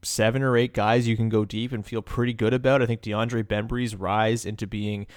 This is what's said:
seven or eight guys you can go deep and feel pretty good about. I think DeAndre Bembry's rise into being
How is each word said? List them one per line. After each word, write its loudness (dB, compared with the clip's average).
seven 0
or 2
eight 2
guys 2
you 2
can 0
go 2
deep -6
and -6
feel -6
pretty -2
good 2
about. 4
I 4
think -2
DeAndre -2
Bembry's -2
rise 0
into -6
being -6